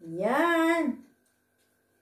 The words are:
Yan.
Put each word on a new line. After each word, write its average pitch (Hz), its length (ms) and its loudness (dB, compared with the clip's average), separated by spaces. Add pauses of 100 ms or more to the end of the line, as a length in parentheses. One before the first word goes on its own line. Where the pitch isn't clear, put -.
Yan. 320 960 0 (1000)